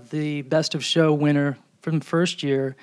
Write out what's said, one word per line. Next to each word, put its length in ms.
the 320
Best 340
of 80
Show 280
winner 460
from 180
first 440
year 380